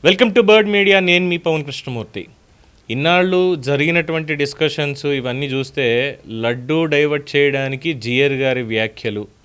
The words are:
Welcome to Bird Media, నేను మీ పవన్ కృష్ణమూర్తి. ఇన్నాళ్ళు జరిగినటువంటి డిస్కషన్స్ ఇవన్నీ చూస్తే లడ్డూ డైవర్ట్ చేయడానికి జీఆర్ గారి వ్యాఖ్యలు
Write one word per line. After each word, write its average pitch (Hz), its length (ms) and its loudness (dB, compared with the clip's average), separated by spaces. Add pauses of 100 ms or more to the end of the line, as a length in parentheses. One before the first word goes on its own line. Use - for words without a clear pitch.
Welcome 190 280 4
to 240 80 4
Bird 214 240 6
Media, 196 320 4
నేను 180 280 2
మీ 175 100 0
పవన్ 160 280 -2
కృష్ణమూర్తి. 123 640 -10 (640)
ఇన్నాళ్ళు 180 640 2
జరిగినటువంటి 156 800 -2
డిస్కషన్స్ 143 720 -2
ఇవన్నీ 135 400 -4
చూస్తే 135 720 -2 (120)
లడ్డూ 123 540 -2
డైవర్ట్ 147 520 0
చేయడానికి 135 560 0
జీఆర్ 127 400 0
గారి 131 300 -2
వ్యాఖ్యలు 110 680 -4 (160)